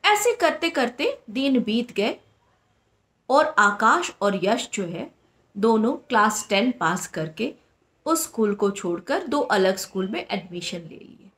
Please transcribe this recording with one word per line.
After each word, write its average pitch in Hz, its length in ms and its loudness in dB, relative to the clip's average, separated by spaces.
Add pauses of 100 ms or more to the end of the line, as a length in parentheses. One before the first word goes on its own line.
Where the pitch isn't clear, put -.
ऐसे 415 280 4
करते 330 380 0
करते 285 600 -2
दिन 262 320 2
बीत 233 300 -2
गए 214 240 -2 (1120)
और 302 280 4
आकाश 220 640 2
और 196 240 0
यश 233 300 0
जो 196 100 -4
है 175 300 -10 (420)
दोनों 220 360 2
क्लास 220 560 0
टेन 220 240 2
पास 180 340 -2
करके 160 480 -6 (520)
उस 320 160 0
स्कूल 208 320 -2
को 202 160 0
छोड़कर 196 560 -4
दो 285 140 0
अलग 190 360 2
स्कूल 190 320 -6
में - 220 -6
एडमिशन 175 480 -8
ले 165 200 -16
लिए। - 400 -20